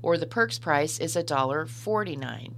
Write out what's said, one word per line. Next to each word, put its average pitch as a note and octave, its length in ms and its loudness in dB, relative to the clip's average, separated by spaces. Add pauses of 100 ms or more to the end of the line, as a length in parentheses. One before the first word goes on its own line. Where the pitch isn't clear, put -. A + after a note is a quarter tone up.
or E3+ 120 4
the E3 120 0
Perks A3+ 320 0
price D#3 400 2
is E3 160 -2
a F3 80 2
dollar C#3+ 420 2
forty-nine. C3+ 920 -4